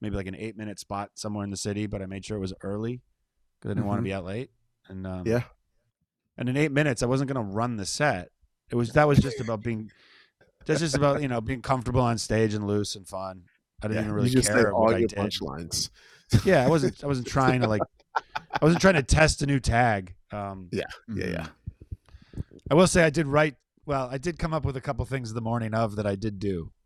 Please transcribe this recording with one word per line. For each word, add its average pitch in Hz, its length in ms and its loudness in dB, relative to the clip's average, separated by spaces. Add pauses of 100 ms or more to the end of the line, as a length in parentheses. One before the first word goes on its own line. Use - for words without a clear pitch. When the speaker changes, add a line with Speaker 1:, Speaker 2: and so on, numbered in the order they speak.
Speaker 1:
maybe, 104 160 -6
like, 95 100 -4
an 95 100 -10
eight 107 200 -10
minute 104 220 -10
spot 101 360 -8
somewhere 104 300 -6
in 101 60 -4
the 98 60 -6
city, 104 300 -4
but 101 160 -6
I 92 40 -8
made 95 180 -10
sure 107 120 -6
it 101 40 -4
was 92 220 -6
early 113 380 -6 (600)
'cause - 100 -8
I 101 40 -4
didn't 101 120 -2
wanna 101 140 0
Speaker 2:
Mm-hmm. - 40 -2
Speaker 1:
be 95 100 -2
out 95 100 -6
late. 107 260 -8 (380)
And, 95 180 -10
um, 92 200 -6
Speaker 2:
Yeah. 120 180 2 (920)
Speaker 1:
and 123 120 -2
in 127 80 0
eight 147 160 2
minutes, 143 300 2
I 123 40 0
wasn't 131 260 0
gonna 117 160 -4
run 113 280 -2
the 98 100 -6
set. 123 440 -2 (400)
It - 60 -6
was, 120 160 0
that 151 160 6
was 143 100 8
just - 220 2
about 110 220 -4
being, 110 280 -4 (760)
that's 156 140 2
just 151 160 0
about, 143 260 2
you 139 60 -2
know, 117 120 -2
being 117 220 -6
comfortable 123 380 0
on 117 180 2
stage 110 360 2
and 104 120 -2
loose 104 280 -2
and 98 140 -16
fun. 95 360 -10 (380)
I 107 60 -4
didn't 107 80 -2
Speaker 2:
Yeah, 110 60 -2
Speaker 1:
even 107 80 -4
Speaker 2:
you 107 60 -4
Speaker 1:
really 120 140 2
Speaker 2:
just 127 180 4
Speaker 1:
care 113 180 4
Speaker 2:
said 101 60 0
all 110 140 4
Speaker 1:
what 113 80 6
I 113 60 2
Speaker 2:
your 113 80 2
Speaker 1:
did. 104 100 -6
Speaker 2:
punchlines. 85 720 -4 (540)
Speaker 1:
Yeah, 165 200 6
I 127 40 4
wasn't, 143 340 2
I 143 40 -6
wasn't 131 200 -2
trying 127 340 2
to, 117 80 2
like, 107 140 2 (320)
Speaker 2:
<laughs> - 460 -6
Speaker 1:
I - 40 2
wasn't 160 160 6
trying 190 140 6
to 147 80 2
test 151 400 4
a 139 40 0
new 139 140 2
tag. 110 540 2 (160)
Um, 98 420 -10
Speaker 2:
Yeah, 95 120 -4 (280)
yeah, 95 140 -4
yeah. 82 200 -6 (880)
Speaker 1:
mm-hmm. - 200 -12 (140)
I 139 40 4
will 180 120 8
say 175 160 4
I 160 80 4
did 151 160 -2
write, 147 300 2 (300)
well, 135 240 -2
I 135 80 -8
did 156 200 -6
come 160 160 -2
up 143 100 -4
with 135 120 -2
a 131 40 -6
couple 127 240 -4
things 123 280 -6
the 117 80 -4
morning 113 340 -2
of 110 220 0
that 104 100 -2
I 101 80 0
did 101 240 -6
do. 90 340 -4 (140)